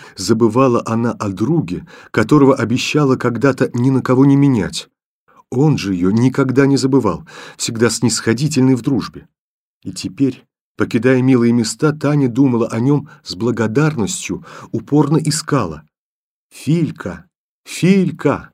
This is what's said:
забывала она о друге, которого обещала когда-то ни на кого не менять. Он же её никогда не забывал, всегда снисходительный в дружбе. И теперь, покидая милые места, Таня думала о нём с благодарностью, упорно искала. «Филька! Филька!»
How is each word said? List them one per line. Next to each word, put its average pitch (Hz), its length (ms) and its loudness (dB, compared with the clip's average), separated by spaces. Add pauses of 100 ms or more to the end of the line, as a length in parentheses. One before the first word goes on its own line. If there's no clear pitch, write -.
(180)
забывала 117 680 2
она 117 260 -2
о 104 180 -6
друге, 98 580 -4 (240)
которого 135 440 4
обещала 131 600 0
когда-то 127 580 0
ни 123 160 0
на 131 120 2
кого 131 240 2
не 139 100 4
менять. 127 540 0 (600)
Он 139 280 2
же 98 160 -4
её 92 180 0
никогда 131 540 2
не 139 100 2
забывал, 127 500 0 (300)
всегда 113 340 0
снисходительный 127 840 0
в 117 60 -2
дружбе. - 460 -6 (560)
И 95 100 -12
теперь, 117 520 -4 (300)
покидая 120 460 0
милые 120 320 4
места, 120 400 0
Таня 143 340 0
думала 117 400 0
о 113 120 -4
нём 143 280 0 (160)
с - 120 -14
благодарностью, 110 1080 -2 (280)
упорно 143 460 0
искала. 127 640 -4 (680)
«Филька! 127 720 -4 (380)
Филька!» 147 920 0